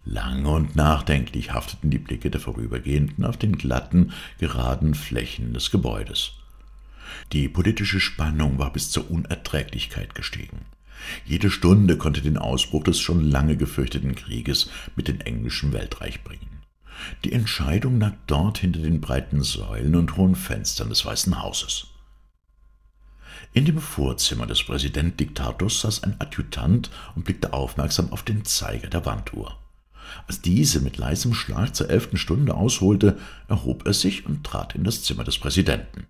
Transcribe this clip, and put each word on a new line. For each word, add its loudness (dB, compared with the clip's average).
Lange -2
und 2
nachdenklich 2
hafteten -2
die 4
Blicke -4
der -4
Vorübergehenden -2
auf -2
den 2
glatten, 2
geraden 2
Flächen -4
des -2
Gebäudes. 0
Die 2
politische 2
Spannung 0
war 0
bis -4
zur -2
Unerträglichkeit -4
gestiegen. -10
Jede 4
Stunde 8
konnte 0
den 2
Ausbruch 0
des 2
schon 2
lange 4
gefürchteten -2
Krieges -4
mit -2
dem 0
englischen -2
Weltreich -6
bringen. -14
Die -2
Entscheidung 2
lag 2
dort 2
hinter 0
den 2
breiten 0
Säulen 0
und 2
hohen 6
Fenstern -4
des 0
Weißen 0
Hauses. -6
In 6
dem 4
Vorzimmer -2
des -2
Präsident-Diktators -2
saß -2
ein -2
Adjutant 0
und -6
blickte -2
aufmerksam 0
auf -8
den -2
Zeiger -4
der -2
Wanduhr. -6
Als -8
diese 4
mit -2
leisem 0
Schlag -2
zur 0
elften 2
Stunde 2
ausholte, 4
erhob -2
er 4
sich 0
und -4
trat -6
in 0
das 0
Zimmer -4
des -2
Präsidenten. 0